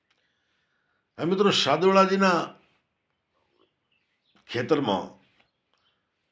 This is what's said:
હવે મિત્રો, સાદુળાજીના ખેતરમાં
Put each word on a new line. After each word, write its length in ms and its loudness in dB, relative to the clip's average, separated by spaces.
હવે 60 -8
મિત્રો, 260 0
સાદુળાજીના 1040 2
ખેતરમાં 680 -4